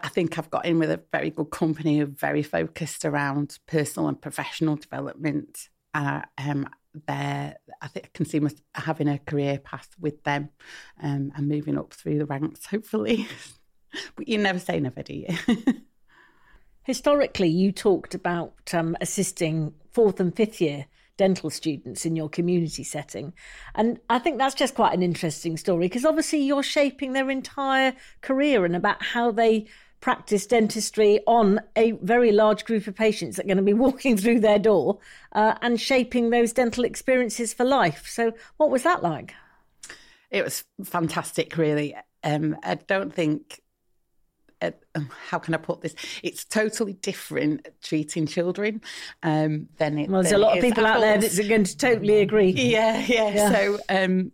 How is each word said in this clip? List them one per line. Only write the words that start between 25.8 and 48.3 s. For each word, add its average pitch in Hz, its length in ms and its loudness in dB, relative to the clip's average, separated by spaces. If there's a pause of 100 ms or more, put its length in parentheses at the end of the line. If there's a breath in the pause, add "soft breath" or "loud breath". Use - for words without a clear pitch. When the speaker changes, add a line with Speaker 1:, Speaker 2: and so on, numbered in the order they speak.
Speaker 2:
'cause 240 160 -2
obviously 311 360 2
you're 277 220 0
shaping 269 500 0
their 269 180 -2
entire 269 640 0 (260 loud breath)
career 269 440 2
and 170 100 0
about 185 280 0
how 240 280 0
they 220 360 4 (340 loud breath)
practice 214 460 -2
dentistry 214 800 2
on 220 340 6 (160)
a 226 160 4 (100)
very 233 300 4
large 214 340 4
group 220 200 -2
of 196 80 -8
patients 214 420 0
that 185 100 -6
are - 20 -2
gonna 190 140 4
be 202 120 4
<laughs> 254 120 4
walking 262 300 2
through 233 240 4
their 208 180 6
door, 196 400 4 (340 loud breath)
uh, 214 300 4
and 240 180 0
shaping 247 500 0
those 233 220 4
dental 240 320 0
experiences 240 720 -2
for 247 100 0
life. 240 440 2
So 233 240 -2 (260 loud breath)
what 302 120 4
was 254 120 0
that 339 200 2
like? 156 300 -4 (960 loud breath)
Speaker 1:
It 196 140 0
was - 200 -8 (200)
fantastic, 165 720 -4
really. 147 400 0 (280)
Um, 151 400 0
I 180 100 -2
don't 196 400 -4
think, 151 460 -2 (1000)
uh, 170 120 -2 (220)
um, 147 140 -4 (200)
how 175 100 -2
can 165 160 -4
I 156 40 0
put - 220 -8
this? 160 140 -8 (280 loud breath)
It's - 220 -8
totally 214 500 -2
different 151 760 -4 (140)
treating 156 440 -4
children, 190 560 -4 (400 loud breath)